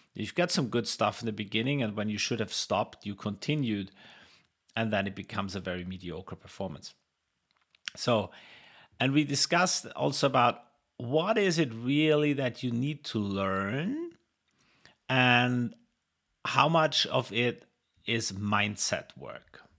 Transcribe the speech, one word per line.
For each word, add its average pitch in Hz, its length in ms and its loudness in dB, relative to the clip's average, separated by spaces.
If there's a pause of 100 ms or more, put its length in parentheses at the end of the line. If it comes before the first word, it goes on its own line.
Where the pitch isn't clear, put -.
(140)
you've 101 220 -8
got 143 160 0
some 143 160 0
good 113 200 -2
stuff - 340 0
in 117 40 -6
the 110 80 -2
beginning, 110 480 -2
and 107 160 -4
when 107 100 -2
you 107 100 -2
should 113 220 -2
have 104 140 -6
stopped, - 520 -2
you 101 100 -8
continued, 107 760 -4 (840)
and 113 180 0
then 98 120 2
it 95 100 -6
becomes 98 380 -6
a 98 60 -6
very 90 240 -6
mediocre 90 520 -10
performance. - 580 -12 (1040)
So, 107 320 2 (720)
and 131 100 2
we 147 140 4
discussed 170 640 0
also 139 400 0
about 123 360 4 (340)
what 156 400 0
is 185 220 4
it 135 140 0
really 147 600 4
that 127 300 -4
you 123 80 -2
need 139 340 -2
to - 140 -2
learn, 101 920 -2 (1000)
and 123 640 4 (720)
how 135 240 4
much 156 380 2
of 123 260 -2
it 120 320 0 (400)
is 110 260 -2
mindset 101 880 -2
work. - 460 -16 (160)